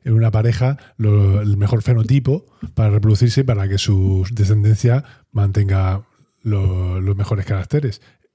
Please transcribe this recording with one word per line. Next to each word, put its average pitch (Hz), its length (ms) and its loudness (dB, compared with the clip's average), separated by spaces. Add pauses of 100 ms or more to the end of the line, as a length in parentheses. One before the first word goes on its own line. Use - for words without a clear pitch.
en 117 100 -2
una 113 180 2
pareja 117 460 0 (200)
lo, 104 440 2
el 104 160 0
mejor 101 240 0
fenotipo 127 640 0 (300)
para 107 160 2
reproducirse, 107 520 2
para 104 240 -2
que 98 120 -2
su 95 520 0
descendencia 107 720 2 (280)
mantenga 98 720 0 (420)
lo-, 92 560 -2
los 98 160 -2
mejores 98 280 -4
caracteres. 107 560 -4 (340)